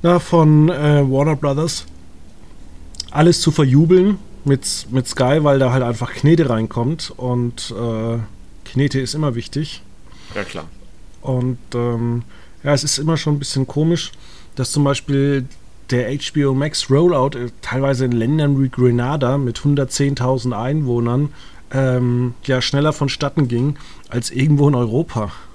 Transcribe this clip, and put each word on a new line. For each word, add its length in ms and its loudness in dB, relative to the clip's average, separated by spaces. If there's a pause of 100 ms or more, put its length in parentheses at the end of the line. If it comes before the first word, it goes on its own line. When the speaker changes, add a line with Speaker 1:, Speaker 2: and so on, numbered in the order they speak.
Speaker 1:
na, 160 6
von, 500 6
äh, 420 4
Warner 240 2
Brothers. 520 -2 (1200)
Alles 300 4
zu 100 2
verjubeln 680 6 (260)
mit, 460 -2
mit 180 -2
Sky, 340 2
weil 160 4
da 140 2
halt 100 2
einfach 300 -4
Knete 380 4
reinkommt 640 -2
und, 600 -4
äh, 420 -4 (480)
Knete 340 0
ist 140 -6
immer 200 -2
wichtig. 480 -8 (520)
Speaker 2:
Ja, 100 -6
klar. 240 -12 (540)
Speaker 1:
Und, 360 -4 (160)
ähm, 480 -2 (400)
ja, 120 2
es 100 -2
ist 140 -4
immer 180 0
schon 200 0
ein 20 -4
bisschen 280 -4
komisch, 460 -2 (420)
dass 160 -4
zum 140 2
Beispiel 640 0 (440)
der 200 0
H 240 -8
B 100 2
O 80 2
Max 380 -2
Rollout, 480 4
äh, 120 -6 (120)
teilweise 420 0
in 80 0
Ländern 500 2
wie 60 2
Grenada 680 2
mit 260 -4
hundertzehntausend 880 0
Einwohnern, 800 -2 (400)
ähm, 640 0 (100)
ja, 160 0
schneller 320 0
vonstatten 560 -2
ging 300 -2 (320)
als 200 -6
irgendwo 380 4
in 60 4
Europa. 580 -2 (220)